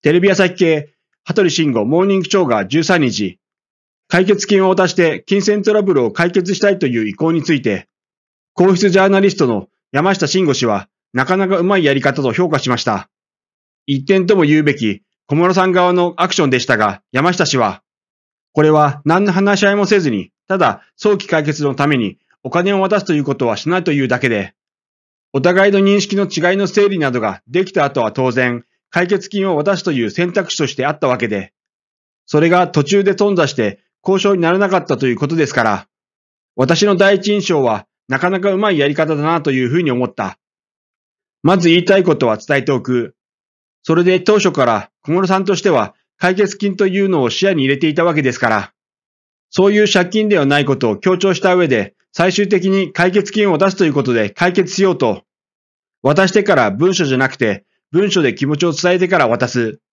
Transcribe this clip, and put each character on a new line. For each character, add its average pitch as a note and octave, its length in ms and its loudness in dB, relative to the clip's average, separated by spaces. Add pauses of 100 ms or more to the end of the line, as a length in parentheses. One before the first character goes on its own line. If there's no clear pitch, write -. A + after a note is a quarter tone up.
テ D3+ 120 0
レ F3 80 4
ビ F#3+ 100 0
朝 F#3 160 2
日 F3+ 80 -4
系、 D#3 400 0 (300)
羽 E3 100 -6
鳥 F#3+ 160 2
慎 D3 220 0
吾 A2 120 0
モ D#3+ 200 2
ー - 20 2
ニ G3 120 0
ン - 20 0
グ E3+ 60 -4
シ - 40 -8
ョ F#3+ 140 2
ー - 20 0
が G#2+ 200 0
十 D3 180 -2
三 F3+ 160 0
日、 G#2 400 -4 (680)
解 F3+ 200 0
決 G3 200 0
金 F#3+ 180 2
を F#3+ 40 2
渡 F#3 180 2
し - 80 -4
て E3 320 0
金 G3 160 0
銭 G#3 220 0
ト G#3+ 80 0
ラ G#3+ 100 2
ブ F#3+ 120 0
ル B2+ 100 2
を G#2 80 -2
解 E3+ 180 -2
決 F3+ 240 -2
し - 60 -6
た G3+ 100 2
い F#3+ 80 -2
と D#3+ 80 -2
い A#2 160 -2
う A2 60 -4
意 G2 60 -8
向 D#3+ 180 -2
に D#3+ 100 -2
つ D#3 100 -2
い C3 100 0
て、 G2+ 260 -4 (680)
皇 F#3 220 4
室 G3 140 2
ジ F#3 100 4
ャ F#3+ 60 4
ー - 20 2
ナ G3 100 2
リ G3 140 2
ス G3 40 -10
ト C#3+ 120 0
の G#2 180 -4 (240)
山 F3 240 0
下 F3+ 140 -2
慎 F#3 160 0
吾 C#3+ 100 2
氏 B2 120 -2
は、 G2+ 220 -2 (240)
な B2+ 140 -2
か F3+ 100 0
な F#3+ 120 0
か F#3+ 100 0
う F3 60 0
ま G3 140 2
い E3 60 0
や C#3 80 4
り C#3 80 0
方 C#3 220 -2
と B2 100 0
評 F3 160 0
価 D3 120 0
し B2 100 -4
ま A#2 80 0
し - 60 -6
た。 G2+ 260 -4 (760)
一 C#3 180 -4
点 F#3+ 220 2
と G3+ 100 4
も F3 80 2
言 D3+ 160 4
う - 20 -2
べ D3 140 0
き G#2+ 260 -4 (240)
小 C#3+ 80 -2
室 F3 180 2
さ F#3 140 2
ん F#3 60 0
側 F3+ 200 2
の F3 240 0
ア F3 120 -2
ク - 60 -6
シ F3 100 2
ョ - 20 2
ン C3+ 40 0
で B2+ 100 2
し - 60 -8
た A#2+ 100 2
が、 G#2 340 -2
山 D3+ 220 0
下 E3+ 120 0
氏 C#3+ 140 -2
は、 G2+ 240 -2 (680)
こ D3+ 100 2
れ D#3 80 4
は D3 340 2
何 F3 200 2
の G3 80 0
話 G3 280 0
し G#3 60 2
合 G3 60 2
い G#3 40 0
も G#3 80 0
せ G3 140 2
ず D#3 120 -2
に、 G2+ 200 -6 (160)
た F#3+ 120 -4
だ A#2+ 240 0 (140)
早 G#3 220 0
期 - 80 -12
解 D#3 160 0
決 D3 220 -4
の C#3 100 -2
た C#3+ 140 0
め C#3+ 100 2
に G2+ 200 -4 (260)
お B2 60 -10
金 F3+ 220 0
を G3 80 0
渡 F#3+ 200 0
す G3 40 -12
と F3 100 -2
い D3+ 40 0
う C#3+ 60 -2
こ C#3 100 -4
と C3+ 140 -2
は G#2+ 80 -2
し - 120 -8
な F3+ 100 0
い F3+ 60 -6
と F3 60 -2
い C#3+ 100 0
う C3 60 0
だ B2 140 -2
け C3+ 80 -2
で、 G2+ 260 -4 (800)
お C#3 80 -2
互 F3+ 300 2
い - 20 0
の G3 80 2
認 G3 180 4
識 G3 180 -4
の G3+ 100 0
違 F3 280 -2
い - 20 -2
の G3 120 -2
整 G3+ 200 2
理 F#3+ 120 -2
な C#3 100 0
ど A#2+ 100 -2
が G2+ 280 -6
で E3+ 160 -2
き F#3+ 80 -10
た D#3 120 0
後 C#3 160 -2
は G#2+ 120 -2
当 B2+ 180 -2
然、 A#2+ 340 -2 (260)
解 F3 160 0
決 F#3+ 220 -2
金 G3 220 -2
を E3 60 0
渡 F3 200 0
す - 60 -8
と E3+ 100 -4
い B2+ 100 -2
う G#2+ 80 -2
選 F3 220 -4
択 F#3 180 -4
肢 - 60 -8
と D3 100 -2
し - 80 -8
て C3 120 -4
あ D3 60 -2
っ D3 60 -6
た C#3+ 100 -2
わ B2 100 0
け A2+ 100 -4
で、 G2 240 -6 (720)
そ D3+ 160 0
れ E3 80 4
が F3+ 200 2
途 D3+ 160 0
中 G3 200 2
で G3 100 0
頓 G3+ 220 0
挫 D#3 100 2
し C3+ 60 -6
て G#2 280 -4 (220)
交 G3 160 0
渉 G3+ 160 0
に F3+ 60 -2
な E3 100 0
ら F3+ 60 2
な G3 140 0
か F#3+ 80 0
っ - 80 -4
た C3+ 100 -2
と C3 100 -4
い B2 60 0
う A2+ 40 -2
こ C#3+ 120 -4
と E3 80 -4
で D3+ 100 0
す - 60 -8
か B2 100 0
ら、 G#2 260 -2 (680)
私 D#3+ 300 2
の G3 100 2
第 G3 200 4
一 G3 120 -4
印 G#3 120 0
象 D#3 220 0
は A2 240 -2 (220)
な C3 100 -4
か F3 120 0
な F#3+ 100 -4
か G3 100 -2
う F#3+ 60 -2
ま G#3 140 0
い E3 80 0
や C#3+ 100 0
り D3 60 -2
方 D#3 200 -2
だ D3 80 -4
な D#3+ 200 -2
と D3+ 80 -2
い C3 120 0
う B2 60 -2
ふ C3 60 -2
う F3 80 0
に D3+ 80 -2
思 B2 160 -2
っ - 80 -10
た。 G#2+ 240 -8 (1040)
ま F#3 160 4
ず E3+ 100 2
言 E3+ 120 4
い F3 40 -6
た F#3+ 140 4
い F#3+ 40 2
こ E3 140 2
と C#3 100 0
は G#2+ 120 0
伝 C#3+ 200 -2
え B2+ 40 -2
て C3+ 100 -2
お B2+ 80 0
く。 B2 340 -4 (680)
そ D#3+ 120 0
れ F3 100 2
で F#3 160 2
当 G#3+ 160 2
初 F3 160 0
か C#3 120 0
ら A2 260 -2 (120)
小 C#3+ 100 -6
室 F#3 140 0
さ F#3+ 120 0
ん G3 60 -2
と F#3+ 100 0
し - 60 -4
て G3+ 80 0
は A#2 260 0 (220)
解 F#3 180 0
決 F#3+ 220 -2
金 G3+ 180 -4
と G3 120 0
い F#3+ 140 -2
う G3 100 0
の D#3 120 0
を B2 60 0
視 - 160 -2
野 G3 80 2
に D3 120 0
入 C3+ 40 0
れ C#3 100 0
て D#3 100 0
い D3 60 -2
た E3 100 0
わ E3+ 100 0
け D3+ 80 -2
で B2+ 100 0
す - 80 -8
か A#2+ 80 0
ら、 G#2 240 -2 (800)
そ F#3 160 2
う G3+ 60 4
い G#3 120 4
う - 20 2
借 F3+ 220 2
金 G#3+ 220 -2
で G3 80 2
は C#3 80 2
な C#3+ 140 2
い C#3 40 0
こ C3+ 120 0
と A#2+ 140 -2
を G2+ 60 -2
強 F#3 220 0
調 F#3+ 160 0
し C#3+ 60 -6
た F3+ 140 2
上 F3 140 2
で、 G#2+ 260 -2 (180)
最 F3+ 200 0
終 G3 160 -2
的 F#3+ 220 0
に G3 240 -2
解 F3+ 180 0
決 G3+ 200 -2
金 G#3 200 0
を D#3 60 0
出 F#3+ 120 2
す F#3+ 60 -10
と G3 80 0
い D#3+ 40 2
う C#3+ 40 0
こ C3+ 100 0
と A#2+ 120 -2
で G#2+ 160 0
解 F3+ 240 -2
決 F#3 200 -2
し F#3+ 80 0
よ F#3+ 100 2
う C3+ 60 -4
と、 A2+ 260 -2 (800)
渡 F3+ 240 2
し F#3 60 -2
て G#3 100 2
か G3+ 120 2
ら A#2 160 2
文 D#3+ 240 0
書 E3+ 100 -2
じ C3+ 100 -2
ゃ B2+ 40 -2
な C3+ 100 0
く - 80 -8
て、 G#2 300 -2 (240)
文 F#3 200 0
書 F#3 100 0
で C3 140 0
気 - 100 -6
持 D3 140 -2
ち F3+ 60 0
を E3+ 80 0
伝 F3 220 0
え F#3 40 0
て F3 100 0
か F3 80 0
ら C3+ 120 2
渡 A#2+ 200 0
す。 A2+ 320 -4 (120)